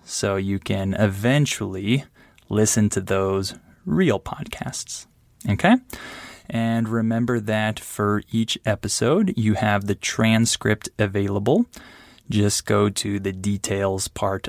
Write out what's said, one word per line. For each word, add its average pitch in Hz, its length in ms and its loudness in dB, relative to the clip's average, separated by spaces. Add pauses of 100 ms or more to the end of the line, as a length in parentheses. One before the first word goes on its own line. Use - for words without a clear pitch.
so - 320 -2
you 98 220 -2
can 98 380 -2
eventually 104 1080 0 (460)
listen 107 400 4
to - 100 -2
those 98 540 0 (320)
real 160 340 2
podcasts. - 840 -10 (420)
Okay? 175 280 4 (720)
And 113 400 0
remember 117 500 0
that 107 400 -2
for 104 520 0
each 113 340 0
episode, 127 720 0
you 107 160 4
have 104 340 0
the 101 80 0
transcript 113 920 0 (100)
available. 101 680 2 (640)
Just 101 360 0
go 104 240 2
to 101 300 -4
the 98 120 -4
details 98 760 -2
part 98 420 -4